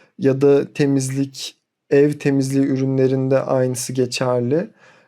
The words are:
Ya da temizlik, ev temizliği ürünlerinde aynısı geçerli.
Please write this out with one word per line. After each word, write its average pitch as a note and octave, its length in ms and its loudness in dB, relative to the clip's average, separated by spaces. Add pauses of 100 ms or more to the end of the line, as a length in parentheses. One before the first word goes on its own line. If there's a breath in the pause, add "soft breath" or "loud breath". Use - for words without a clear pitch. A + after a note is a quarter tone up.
(200 loud breath)
Ya C3+ 220 0
da C#3+ 320 2
temizlik, C#3 800 -2 (340)
ev C#3+ 240 4
temizliği C3+ 520 0
ürünlerinde C3 760 0
aynısı B2+ 540 -2
geçerli. B2+ 760 -2 (380 soft breath)